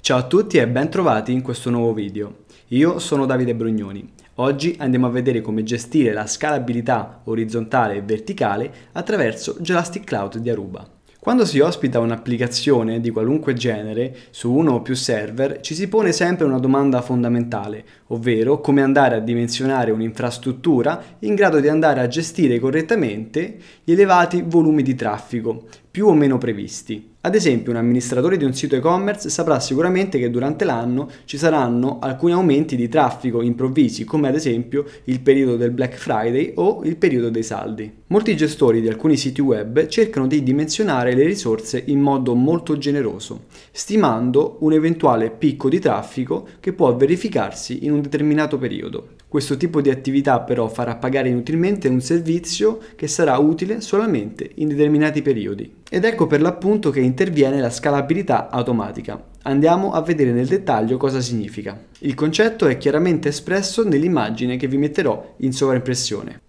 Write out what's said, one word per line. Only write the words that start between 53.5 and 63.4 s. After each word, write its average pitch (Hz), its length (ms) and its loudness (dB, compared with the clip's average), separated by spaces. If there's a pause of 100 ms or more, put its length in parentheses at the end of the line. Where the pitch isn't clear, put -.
solamente 190 760 -2
in 151 100 -2
determinati 147 560 2
periodi. 110 500 -2 (160)
Ed 180 160 0
ecco 226 220 2
per 143 140 2
l'appunto 180 500 0
che 135 80 -2
interviene 135 600 2
la 123 100 0
scalabilità 143 800 0
automatica. 117 760 -4 (180)
Andiamo 160 500 2
a 160 100 0
vedere 151 300 2
nel 127 160 0
dettaglio 127 480 0
cosa 131 240 0
significa. 107 600 -6 (200)
Il 139 140 -4
concetto 190 520 0
è 127 100 4
chiaramente 151 520 0
espresso 196 580 -2